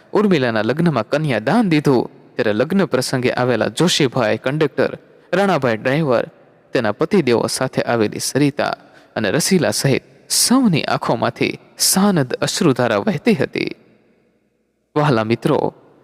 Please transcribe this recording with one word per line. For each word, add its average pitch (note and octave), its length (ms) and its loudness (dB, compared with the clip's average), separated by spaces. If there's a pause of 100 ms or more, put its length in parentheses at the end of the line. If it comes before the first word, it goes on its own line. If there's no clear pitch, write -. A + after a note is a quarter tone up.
(140)
ઉર્મિલાના C#3+ 480 2
લગ્નમાં C3+ 480 0
કન્યાદાન D3 600 0
દીધું, D3 640 0
ત્યારે A2 180 0
લગ્ન D#3+ 320 0
પ્રસંગે B2+ 460 -2
આવેલા B2 360 0
જોશીભાઈ B2 680 0
કંડક્ટર, C#3 600 -2 (360)
રાણાભાઈ E3 440 0
ડ્રાઈવર, B2+ 500 0 (460)
તેના A2+ 180 0
પતિદેવો C3 560 0
સાથે - 340 -4
આવેલી A2+ 380 -2
સરિતા C3 540 -2 (420)
અને G#2+ 160 -2
રસીલા C#3+ 400 2
સહિત C3+ 300 0 (280)
સૌની A3+ 540 2
આંખોમાંથી - 760 -2 (180)
સાનદ F#3 560 2
અશ્રુધારા B2+ 640 0
વહેતી D3 360 0
હતી. - 380 -4 (1200)
વહાલા D3 280 2
મિત્રો, A#2 500 0 (300)